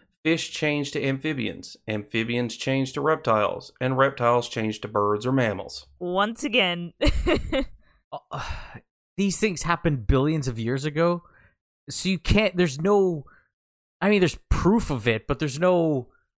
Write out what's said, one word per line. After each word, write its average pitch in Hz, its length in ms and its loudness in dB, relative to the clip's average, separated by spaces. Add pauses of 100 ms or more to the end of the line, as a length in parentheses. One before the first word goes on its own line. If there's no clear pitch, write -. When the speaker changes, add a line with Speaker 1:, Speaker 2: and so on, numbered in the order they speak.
(240)
Speaker 1:
fish 160 280 0
changed 147 420 -2
to 151 100 -4
amphibians, 135 760 -4 (100)
amphibians 113 720 -4
changed 135 380 -2
to 147 60 -4
reptiles, 139 800 0
and 131 180 -2
reptiles 123 520 2
changed 110 320 -4
to 113 60 -8
birds 104 380 0
or 127 60 0
mammals. 110 540 -2 (140)
Speaker 2:
Once 190 440 -2
again. 175 560 -2
<laughs> - 680 0 (480)
Speaker 3:
Uh, - 280 -12 (420)
<sighs> - 340 -20
these 196 220 0
things 190 240 -2
happened 156 420 0
billions 139 440 2
of 113 100 -6
years 127 240 -2
ago, 165 400 0 (680)
so - 200 -4
you 190 100 0
can't, 196 380 2
there's 160 200 2
no, 185 460 2 (800)
I 185 80 2
mean, 208 100 4
there's 175 180 2 (120)
proof 202 400 2
of 120 180 -4
it, 110 200 0
but 139 120 -2
there's 143 200 -4
no 165 500 2 (280)